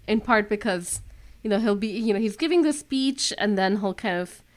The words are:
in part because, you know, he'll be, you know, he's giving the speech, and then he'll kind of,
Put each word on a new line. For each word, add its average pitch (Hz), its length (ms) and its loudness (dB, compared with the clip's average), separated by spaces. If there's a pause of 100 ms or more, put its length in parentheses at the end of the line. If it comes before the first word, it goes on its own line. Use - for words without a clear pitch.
in 220 100 2
part 214 300 2
because, 196 500 -4 (420)
you 220 80 -4
know, 202 100 2
he'll 214 180 2
be, 214 100 -2
you 220 260 0
know, 196 60 0
he's 214 160 0
giving 330 280 2
the 294 100 4
speech, 269 640 -2
and 208 200 2
then 190 200 2
he'll 196 160 -2
kind 185 260 -4
of, 180 220 -8 (160)